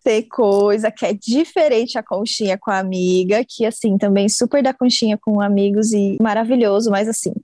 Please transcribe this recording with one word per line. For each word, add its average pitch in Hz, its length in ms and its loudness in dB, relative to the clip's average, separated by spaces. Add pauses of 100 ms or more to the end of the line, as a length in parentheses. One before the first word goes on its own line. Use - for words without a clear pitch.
ter 214 200 0
coisa 208 680 0
que 220 140 -6
é 196 80 -2
diferente 254 840 0
a 220 60 -4
conchinha 202 540 -4
com - 120 -8
a 190 100 0
amiga, 185 680 0
que, - 180 -4
assim, 214 320 0
também 202 300 2
super 247 340 0
dá 262 120 0
conchinha 233 440 0
com 208 220 -2
amigos 202 540 0
e 196 280 0
maravilhoso, 220 720 0
mas, 202 160 0
assim, - 260 -6 (100)